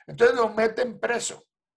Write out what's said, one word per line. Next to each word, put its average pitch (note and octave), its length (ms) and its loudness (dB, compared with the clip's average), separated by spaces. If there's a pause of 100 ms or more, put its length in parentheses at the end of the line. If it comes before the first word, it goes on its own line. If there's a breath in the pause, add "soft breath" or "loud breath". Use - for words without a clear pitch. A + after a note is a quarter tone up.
Entonces A#3 280 4
lo A3+ 140 2
meten A3 500 -2
preso - 480 -6 (300)